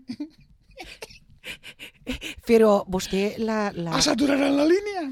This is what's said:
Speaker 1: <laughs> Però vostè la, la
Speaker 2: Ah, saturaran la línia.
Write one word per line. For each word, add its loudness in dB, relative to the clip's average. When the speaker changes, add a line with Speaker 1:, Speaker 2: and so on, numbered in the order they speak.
Speaker 1:
<laughs> -14
Però 6
vostè -2
la, -2
la -4
Speaker 2:
Ah, 2
saturaran 2
la 2
línia. 0